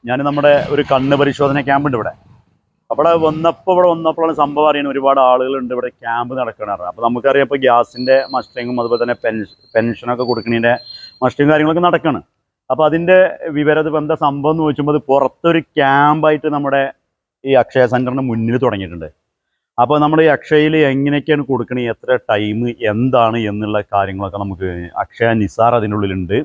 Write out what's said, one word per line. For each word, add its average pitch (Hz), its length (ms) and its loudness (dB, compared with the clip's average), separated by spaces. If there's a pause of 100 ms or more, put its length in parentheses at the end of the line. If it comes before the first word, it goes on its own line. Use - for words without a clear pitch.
ഞാൻ 127 180 0
നമ്മുടെ 147 240 2 (220)
ഒരു 143 180 0
കണ്ണ് 135 300 2
പരിശോധന 143 460 0
ക്യാമ്പ് 143 200 0
ഉണ്ട് 127 100 -2
ഇവിടെ. 95 160 -6 (800)
അവിടെ 156 180 2 (140)
വന്നപ്പോ, 160 500 -2
ഇവിടെ 180 180 4
വന്നപ്പോഴാണ് 165 480 -2
സംഭവം 147 280 2
അറിയുന്നത്, 143 260 -2
ഒരുപാട് 139 240 2 (100)
ആളുകളുണ്ട് 127 460 0
ഇവിടെ, 123 140 -6 (140)
ക്യാമ്പ് 120 360 -6
നടക്കണ 110 340 -8
പറഞ്ഞു. 90 180 -8
അപ്പൊ 113 160 -4
നമുക്കറിയാം, 135 400 2
ഇപ്പൊ 139 180 -4
ഗ്യാസിന്റെ 123 500 2 (200)
മസ്റ്ററിങ്ങും 123 460 -6
അതുപോലെ 117 220 -2
തന്നെ 120 220 -4
പെൻഷ-, 110 320 -6 (180)
പെൻഷനൊക്കെ 117 540 -2
കൊടുക്കണതിന്റെ 117 440 0 (500)
മസ്റ്ററിങ്ങും 147 320 2
കാര്യങ്ങളൊക്കെ 156 340 0
നടക്കാണ്. 156 320 -2 (500)
അപ്പൊ 151 180 2
അതിന്റെ 170 300 4 (380)
വിവരം, 151 260 2
ഇത് 151 200 -2
എന്താ 151 220 -2
സംഭവം 143 300 0
എന്ന് 160 120 -2
ചോദിച്ചുമ്പോ, 147 280 0
അത് 151 60 0 (100)
പുറത്തൊരു 151 520 0 (140)
ക്യാമ്പായിട്ട് 151 720 2 (100)
നമ്മുടെ 139 260 0 (600)
ഈ 135 220 4
അക്ഷയ 131 280 2
സെന്ററിന് 127 380 -2
മുന്നിൽ 113 340 -2
തുടങ്ങിയിട്ടുണ്ട്. 87 440 -6 (760)
അപ്പൊ 123 100 2 (100)
നമ്മുടെ 156 260 2
ഈ - 80 4
അക്ഷയയിൽ 156 360 0 (200)
എങ്ങനെയൊക്കെയാണ് 143 500 -2 (100)
കൊടുക്കണത്, 120 400 -4
എത്ര 127 260 -2 (140)
ടൈം, 104 260 -2 (360)
എന്താണ് 117 440 2 (140)
എന്നുള്ള 104 260 -4 (140)
കാര്യങ്ങളൊക്കെ 98 540 -4
നമുക്ക് 92 220 -6 (360)
അക്ഷയ 117 260 -2 (120)
നിസാർ 113 380 0
അതിനുള്ളിലുണ്ട്. 101 640 -2